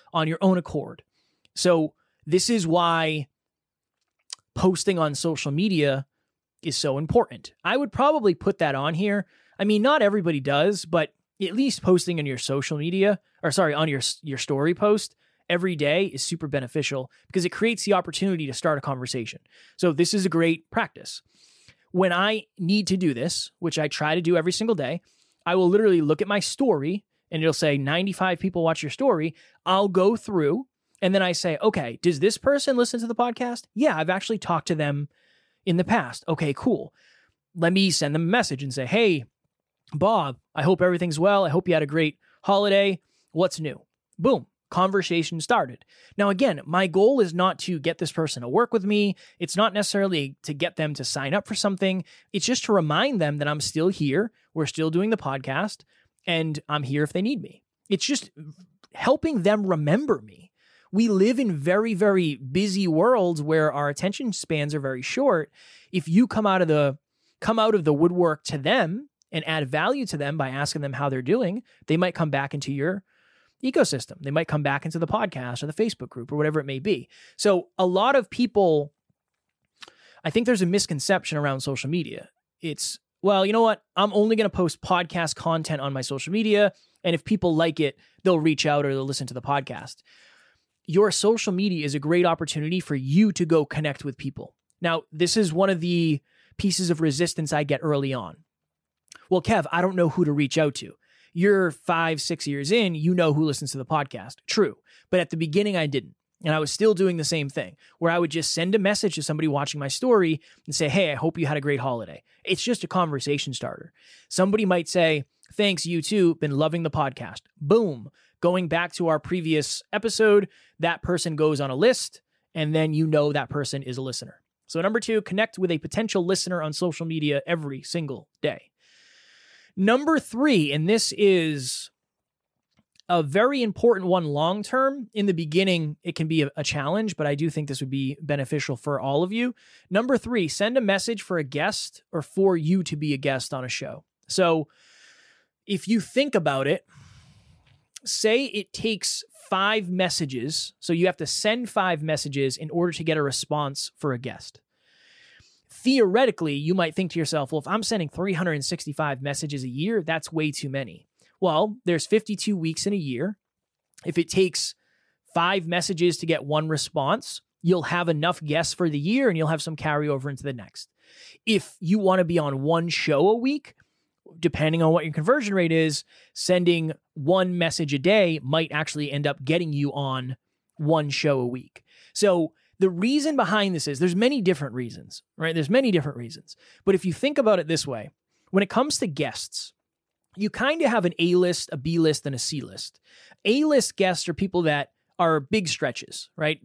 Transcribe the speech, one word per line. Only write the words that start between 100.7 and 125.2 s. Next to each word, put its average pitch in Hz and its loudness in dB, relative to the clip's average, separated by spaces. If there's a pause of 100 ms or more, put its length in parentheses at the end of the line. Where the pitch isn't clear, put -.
to." - -12 (440)
You're 190 4
five, 165 -2
six - -4
years 143 -4
in, 208 2
you 160 2
know 165 4
who 151 2
listens 143 -2
to 135 -8
the 131 -8
podcast. 139 -4 (120)
True. 175 2 (320)
But 185 2
at 170 -4
the - -6
beginning, 175 0
I 160 0
didn't. 135 -4 (300)
And 156 2
I 156 2
was 151 -2
still 214 4
doing 180 2
the 156 -2
same 147 -2
thing 127 -8 (240)
where 170 2
I 175 2
would 170 0
just 160 -4
send 180 -2
a 220 4
message 202 0
to 156 -6
somebody 156 -2
watching 143 -2
my 139 -6
story 180 2 (260)
and 151 -10
say, 156 0
"Hey, 165 2
I 143 -2
hope 160 -4
you 160 -2
had 147 -2
a 147 -4
great 139 -2
holiday." 117 -8 (220)
It's 180 -2
just 233 -2
a - -8
conversation 143 -2
starter. - -10 (380)
Somebody 202 2
might 180 2
say, 160 2 (260)
"Thanks, 190 0
you 170 -2
too. 180 4
Been 143 -2
loving 160 0
the 160 0
podcast." 131 -4 (180)
Boom. 156 2 (280)
Going 180 2
back 170 -2
to 175 -2
our 156 2
previous 160 -2
episode, 208 4 (320)
that 165 -2
person 175 -2
goes 151 2
on 139 -2
a 131 -4
list, 214 2 (320)
and 156 -2
then 160 2
you 156 2
know 147 4
that 139 -4
person 139 -6
is 127 -8
a 135 -8
listener. - -10 (260)
So 160 -6
number 214 0
two, 220 0